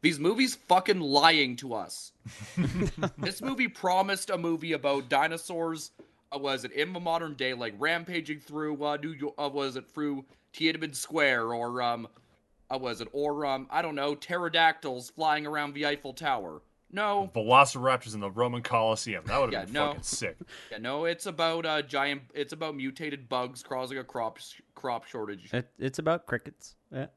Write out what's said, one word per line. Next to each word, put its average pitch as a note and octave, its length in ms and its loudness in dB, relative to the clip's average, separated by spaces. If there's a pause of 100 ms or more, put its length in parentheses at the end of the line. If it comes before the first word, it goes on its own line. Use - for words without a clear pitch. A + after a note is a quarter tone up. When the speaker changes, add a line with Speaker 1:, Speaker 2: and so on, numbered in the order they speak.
Speaker 1:
These D#3 180 4
movies A3 360 2
fucking F#3 440 4
lying C#3+ 580 6
to B2 180 -8
us. F2+ 360 -8 (460)
Speaker 2:
<laughs> - 0 - (600)
Speaker 1:
This - 240 -4
movie C4 260 0
promised F#3+ 640 2
a F#3+ 80 0
movie E3 360 0
about C#3 360 0
dinosaurs, E3 840 0 (420)
uh, C#3+ 60 -4
was C3+ 260 -2
it B2 60 -8
in D#3+ 220 0
the F3 60 -6
modern E3 360 -2
day, C3 180 -2
like, A#2+ 240 -6
rampaging D#3+ 640 -2
through, D3+ 440 -4
uh, D3 140 0
New D3+ 140 -6
York, C#3+ 260 -8
uh, C#3+ 140 -2
was C#3 240 -2
it C3 120 -10
through C#3+ 380 -4 (280)
Tiananmen D#3+ 420 -2
Square, B2+ 580 2
or, A#2+ 280 -2
um, A#2 260 0 (680)
uh, C3+ 40 -2
was A#2+ 240 -4
it, A2+ 120 -8
or, D3 320 0
um, C3+ 240 0
I D#3 120 0
don't D#3+ 140 -2
know, C#3+ 200 0
pterodactyls D#3+ 960 2
flying D3+ 340 0
around D3 280 -4
the D3 120 -2
Eiffel C#3+ 280 -2
Tower. A2+ 480 -2 (300)
No. G3+ 440 0
Speaker 3:
Velociraptors B2+ 800 6
in A2 80 -6
the G2 100 -2
Roman A#2+ 300 0
Colosseum. A2 640 2
That A2+ 140 0
would've B2+ 140 2
Speaker 1:
Yeah, G2+ 120 -4
Speaker 3:
been G2+ 80 -12
Speaker 1:
no. D3 140 2
Speaker 3:
fucking D3 160 -6
sick. - 340 -6 (340)
Speaker 1:
Yeah, A2 60 -10
no, C3+ 280 -4
it's E3+ 200 -2
about, E3 400 0
uh, D#3 160 0
giant, C#3 400 0 (120)
it's D3 200 -6
about D#3 220 -6
mutated C3+ 520 -6
bugs B2+ 360 -2
causing C3 340 -6
a C3 60 -8
crop A2+ 340 -6
sh-, - 240 -18 (140)
crop A#2+ 300 -4
shortage. G2+ 480 -10
Speaker 2:
It, B2 140 -2 (120)
it's C3 200 -4
about E3 260 0
crickets. - 500 -6 (160)
Yeah. C3+ 260 -8